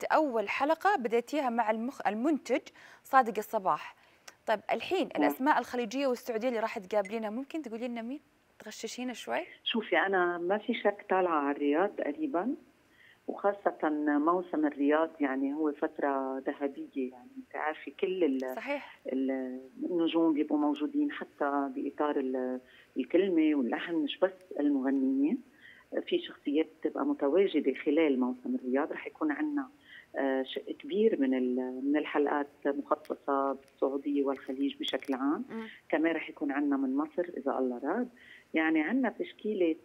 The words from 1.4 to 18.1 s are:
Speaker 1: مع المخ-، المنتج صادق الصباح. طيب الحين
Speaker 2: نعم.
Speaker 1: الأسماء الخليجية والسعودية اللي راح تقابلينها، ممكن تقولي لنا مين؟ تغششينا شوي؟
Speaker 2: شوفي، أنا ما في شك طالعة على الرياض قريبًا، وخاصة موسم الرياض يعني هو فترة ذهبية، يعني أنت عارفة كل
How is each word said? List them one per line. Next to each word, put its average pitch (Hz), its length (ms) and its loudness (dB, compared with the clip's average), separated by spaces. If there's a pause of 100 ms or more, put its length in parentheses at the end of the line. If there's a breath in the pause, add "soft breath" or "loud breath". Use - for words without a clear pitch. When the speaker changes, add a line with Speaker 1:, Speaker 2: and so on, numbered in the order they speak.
Speaker 1:
مع 226 200 2
المخ-، 226 360 -4
المنتج 247 540 2 (440 loud breath)
صادق 233 340 4
الصباح. 190 580 -2 (500 loud breath)
طيب 214 140 2 (120)
الحين 285 420 0
Speaker 2:
نعم. - 80 0
Speaker 1:
الأسماء 262 360 4
الخليجية 247 480 -2
والسعودية 240 420 -2
اللي 233 120 0
راح - 180 -2
تقابلينها، 208 520 -2
ممكن 277 320 -6
تقولي 233 260 -6
لنا 233 140 -6
مين؟ 254 180 -8 (380)
تغششينا 247 540 -8
شوي؟ 233 280 -4 (240)
Speaker 2:
شوفي، 214 340 0
أنا 180 400 2
ما 180 200 0
في 226 160 -2
شك 202 360 0
طالعة 185 280 4
على 143 180 2
الرياض 147 440 2
قريبًا، 156 540 0 (720 soft breath)
وخاصة - 520 0 (280)
موسم 156 600 4
الرياض 147 440 4 (100)
يعني 139 340 0
هو 151 180 0
فترة 139 680 -2
ذهبية، 139 720 -4
يعني 123 240 -20
أنت 131 200 -14
عارفة 147 440 -6
كل 185 240 2